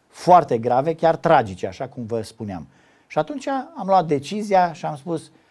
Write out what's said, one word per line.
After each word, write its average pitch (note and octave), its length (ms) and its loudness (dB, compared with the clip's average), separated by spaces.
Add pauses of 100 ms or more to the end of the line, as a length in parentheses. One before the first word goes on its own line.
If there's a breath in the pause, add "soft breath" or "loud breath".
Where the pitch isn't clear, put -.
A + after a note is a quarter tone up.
foarte E3 500 4
grave, B2 360 0
chiar D#3+ 220 2
tragice, B2 500 2
așa G2+ 220 -10
cum B2+ 180 -12
vă A2+ 160 -4
spuneam. G2 440 -12 (400 soft breath)
Și - 120 -6
atunci C4 300 -6
am C#4 380 -8
luat F#3 200 4
decizia F3+ 640 0
și - 120 -12
am D#3 120 -8
spus, D#3+ 340 -8 (200 soft breath)